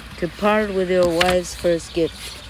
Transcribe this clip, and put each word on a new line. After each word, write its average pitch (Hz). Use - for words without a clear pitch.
"Depart 208
with 185
your 180
wife's 175
first 170
gift. -